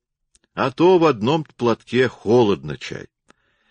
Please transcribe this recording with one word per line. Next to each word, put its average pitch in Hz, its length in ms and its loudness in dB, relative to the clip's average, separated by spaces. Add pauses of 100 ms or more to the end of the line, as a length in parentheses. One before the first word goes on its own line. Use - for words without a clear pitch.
(520)
А 120 180 -4
то 175 280 2
в 165 80 2
одном 143 380 -2
платке 120 600 -2
холодно 98 720 -2
чай». - 320 -16 (640)